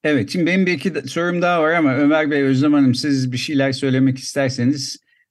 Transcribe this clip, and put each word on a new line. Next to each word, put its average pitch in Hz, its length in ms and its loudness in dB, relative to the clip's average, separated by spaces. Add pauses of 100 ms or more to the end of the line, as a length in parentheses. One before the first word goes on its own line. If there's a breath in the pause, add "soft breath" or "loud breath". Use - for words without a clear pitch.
Evet, 143 260 0
şimdi 175 160 -2
benim 185 200 2
bir 180 80 0
iki 156 220 -4
de-, 147 120 -6
sorum 175 340 -2
daha 175 200 0
var 156 120 2
ama 147 220 2
Ömer 147 360 2
Bey, 139 120 0
Özlem 135 300 2
Hanım 135 220 4
siz 131 360 -2
bir 123 60 -6
şeyler 135 340 0
söylemek 131 460 0
isterseniz, 135 800 -2 (340)